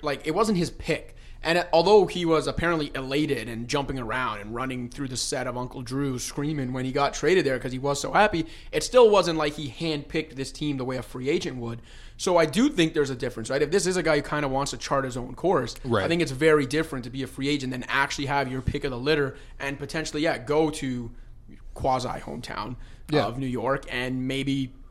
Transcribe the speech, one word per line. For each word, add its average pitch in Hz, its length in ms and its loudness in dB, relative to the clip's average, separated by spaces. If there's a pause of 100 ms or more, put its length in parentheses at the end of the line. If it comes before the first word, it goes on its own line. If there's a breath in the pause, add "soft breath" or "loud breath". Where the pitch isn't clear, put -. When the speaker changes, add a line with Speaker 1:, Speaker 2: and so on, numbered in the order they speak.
Speaker 1:
like, 143 240 -4
it 156 80 0
wasn't 208 240 2
his 170 140 0
pick. - 440 -6 (280 soft breath)
And 170 160 2
it, 170 120 -2
although 180 360 8
he 180 180 -2
was 156 220 4
apparently 156 480 0
elated 131 520 0
and 117 200 -8
jumping 139 320 -2
around 117 400 -2
and 107 160 -10
running 123 340 -4
through 139 200 -6
the 127 80 -8
set 127 280 -2
of 120 100 -4
Uncle 127 280 -6
Drew 131 340 -2
screaming 143 560 -4
when 127 100 -4
he 131 80 -2
got 139 220 2
traded 165 320 4
there 131 140 0
'cause 123 120 -6
he 127 60 -4
was 139 240 -2
so 151 100 -6
happy, 180 360 4 (240 loud breath)
it 156 120 0
still 247 260 8
wasn't 175 280 4
like 151 160 0
he 151 160 -8
handpicked 156 680 -4
this 135 160 -6
team 147 260 -4
the 131 60 -4
way 127 140 -4
a 120 60 -6
free 127 260 -6
agent 151 280 -2
would. 117 220 -8 (380 loud breath)
So 180 200 4
I 160 100 8
do 214 220 4
think 165 260 2
there's 139 160 2
a 127 40 -4
difference, 117 360 -6
right? 143 100 2
If 147 80 2
this 175 160 2
is 180 120 0
a 170 60 0
guy 156 120 4
who 143 80 2
kinda 147 240 -2
wants 135 240 -2
to 127 60 -8
chart 135 280 0
his 123 100 -6
own 127 200 -8
course, 156 480 0
Speaker 2:
Right. 110 200 2
Speaker 1:
I - 40 2
think 170 160 2
it's 131 80 -2
very 151 340 6
different 135 400 -2
to 120 60 -12
be 135 100 -8
a 127 60 -4
free 135 220 -4
agent 131 220 0
than 127 160 -6
actually 139 380 0
have 139 260 0
your 131 120 -4
pick 147 200 -2
of 139 60 -2
the 123 80 -4
litter 143 380 2 (240 loud breath)
and 139 180 -6
potentially, 151 460 -4
yeah, 143 160 2
go 147 320 2
to 127 400 -4 (640 soft breath)
quasi 127 320 0
hometown - 680 -8 (360 soft breath)
Speaker 2:
Yeah. 139 160 4
Speaker 1:
of 117 100 -8
New 135 80 -4
York 123 460 -2
and 127 360 -4
maybe 135 460 -2 (180)